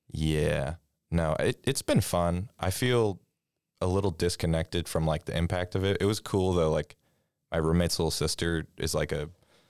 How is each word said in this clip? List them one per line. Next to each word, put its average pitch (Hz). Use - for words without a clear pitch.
yeah, 76
no, 82
it, 101
it's -
been 294
fun. 87
I 92
feel 117
a 92
little 95
disconnected 82
from, 80
like, 78
the -
impact 90
of 95
it. 98
It 98
was 107
cool 92
though. 80
Like, 78
my 82
roommate's 85
little 80
sister 82
is, 78
like, 78
a 76